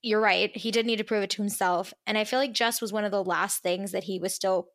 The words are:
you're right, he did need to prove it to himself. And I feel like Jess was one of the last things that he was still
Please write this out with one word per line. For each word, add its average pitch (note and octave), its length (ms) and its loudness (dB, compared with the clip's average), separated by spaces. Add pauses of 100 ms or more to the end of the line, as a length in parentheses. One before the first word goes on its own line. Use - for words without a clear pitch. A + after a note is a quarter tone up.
you're G#3+ 180 2
right, G#3 380 4
he A3 140 -4
did A3+ 160 2
need A3+ 100 0
to G#3+ 60 -2
prove G#3+ 180 0
it G3 100 -2
to G#3 120 -4
himself. F#3 500 0 (140)
And G#3+ 100 0
I G#3+ 60 2
feel B3 160 0
like C4+ 140 0
Jess A#3 280 0
was G#3+ 100 -4
one G#3 140 0
of G3+ 60 -2
the G3 120 0
last F3+ 380 -2
things F#3 300 -2
that G3 140 -4
he F#3 120 -2
was F#3 160 -2
still F#3+ 420 0